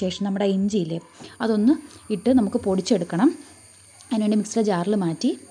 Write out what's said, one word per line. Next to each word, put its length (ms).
ശേഷം 260
നമ്മുടെ 280
ഇഞ്ചിയില്ലേ, 440
അതൊന്ന് 280
ഇട്ട് 240
നമുക്ക് 260
പൊടിച്ചെടുക്കണം. 640
അതിനുവേണ്ടി 320
മിക്സിയുടെ 280
ജാറിൽ 260
മാറ്റി 260